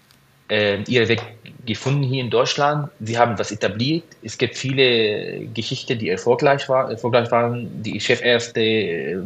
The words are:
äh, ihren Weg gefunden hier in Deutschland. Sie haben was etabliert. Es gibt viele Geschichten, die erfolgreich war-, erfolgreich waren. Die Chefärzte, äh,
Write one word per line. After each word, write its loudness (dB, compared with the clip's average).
äh, 2
ihren 2
Weg 2
gefunden -2
hier -2
in -6
Deutschland. 2
Sie -4
haben 4
was -4
etabliert. -2
Es -12
gibt -2
viele 0
Geschichten, -6
die -4
erfolgreich 2
war-, 0
erfolgreich 0
waren. -2
Die -6
Chefärzte, 0
äh, 0